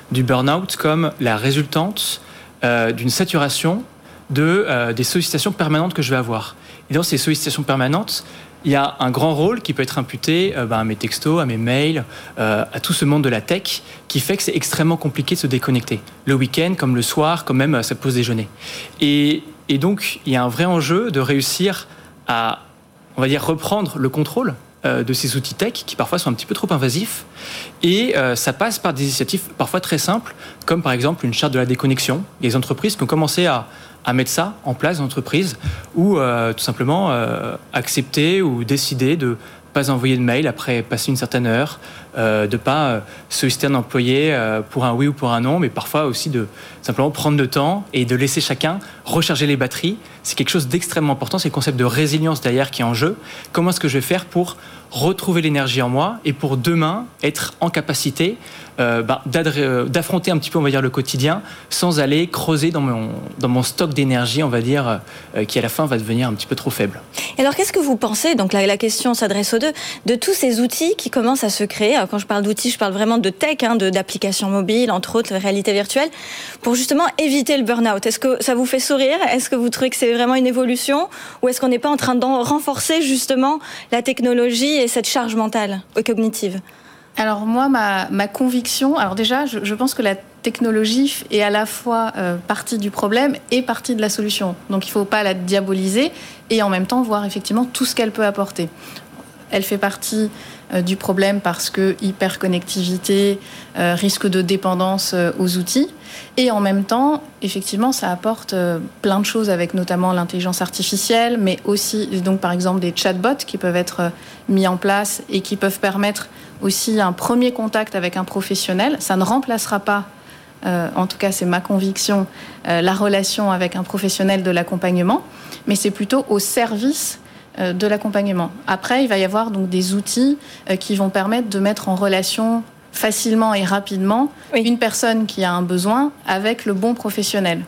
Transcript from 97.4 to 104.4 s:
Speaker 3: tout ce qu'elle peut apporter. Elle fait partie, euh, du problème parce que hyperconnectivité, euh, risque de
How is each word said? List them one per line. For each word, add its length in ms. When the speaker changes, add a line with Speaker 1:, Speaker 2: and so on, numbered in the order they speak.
Speaker 3:
tout 180
ce 100
qu'elle 180
peut 120
apporter. 440
Elle 140
fait 120
partie, 540
euh, 100
du 140
problème 440
parce 280
que 320
hyperconnectivité, 1400
euh, 200
risque 320
de 120